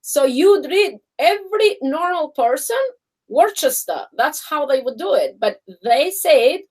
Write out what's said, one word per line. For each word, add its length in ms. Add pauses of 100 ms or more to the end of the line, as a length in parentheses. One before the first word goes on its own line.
So 240
you'd 420
read 320 (200)
every 640
normal 480
person, 460 (520)
Worcester. 760 (100)
That's 300
how 200
they 140
would 180
do 160
it. 260
But 200 (220)
they 280
said 500 (100)